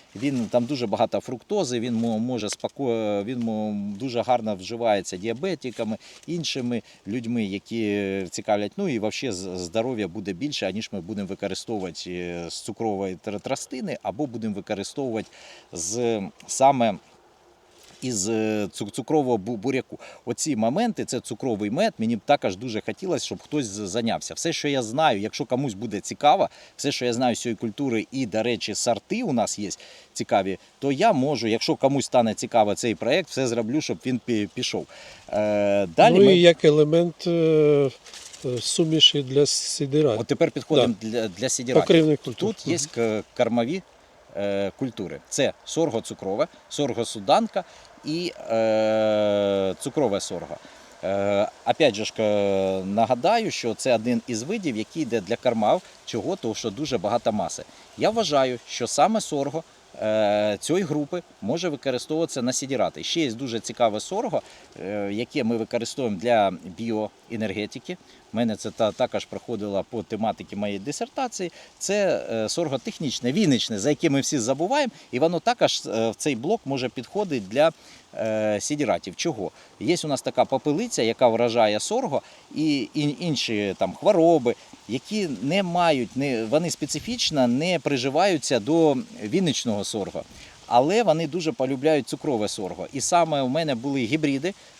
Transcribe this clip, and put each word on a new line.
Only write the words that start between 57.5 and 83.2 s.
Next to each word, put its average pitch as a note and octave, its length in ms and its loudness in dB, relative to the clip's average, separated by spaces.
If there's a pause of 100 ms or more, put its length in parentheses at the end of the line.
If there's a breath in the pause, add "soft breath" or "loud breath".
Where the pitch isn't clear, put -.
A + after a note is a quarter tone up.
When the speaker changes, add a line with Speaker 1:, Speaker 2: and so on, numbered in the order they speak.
Speaker 1:
Я D3 120 2
вважаю, D3 580 0
що - 200 -6
саме G3+ 340 2
сорго, C#3+ 420 -4 (380 soft breath)
е, G#2+ 580 2
цієї F3+ 260 0
групи D3 360 -2 (200)
може E3 280 -2
використовуватися C#3 720 -4
на B2+ 120 0
сидирати. A2 500 -2
Ще E3 180 0
є C3+ 100 0
дуже A#2 280 -4
цікаве A2 400 0
сорго, F#3+ 420 -4 (420 loud breath)
е, G2+ 300 -4
яке A#2+ 300 -4
ми A2+ 140 0
використовуємо A2 640 -4
для G#2+ 320 4 (240)
біоенергетики. G#2+ 1200 -6 (360 soft breath)
У G#3+ 40 -4
мене A2+ 180 0
це G#2 160 -8
та-, G#2+ 200 0
також A2 340 -2
проходило G2+ 640 -6
по A2 140 -6
тематиці G#2 520 -4
моєї G#2 240 -4
дисертації. G3+ 720 -6 (280 loud breath)
Це, F#3 520 0
е, A2+ 180 0
сорго D3 280 -2
технічне, B2 540 -4
віничне, C#3 480 2
за A#2 100 0
яке D3+ 200 2
ми C#3 120 2
всі C#3+ 180 0
забуваємо, F3 520 0 (200 loud breath)
і B2 80 -2
воно E3 200 2
також, - 460 2
е, A2+ 240 0
в G2 60 -4
цей D3 200 -2
блок E3 300 -2
може C3 240 -2
підходити C#3 600 -4
для, C#3+ 220 4 (460 soft breath)
е, G#2+ 440 0
сидиратів. G#2 540 -2
Чого? A2+ 360 -4 (280 soft breath)
Є D#3+ 240 2
у D#3 40 -6
нас C3+ 140 -2
така B2 240 2
попелиця, D3+ 580 0
яка A2+ 240 4
вражає A2+ 520 4
сорго A3 420 -2 (340 loud breath)
і, C#3+ 380 0
і D3 260 0
інші A2+ 580 0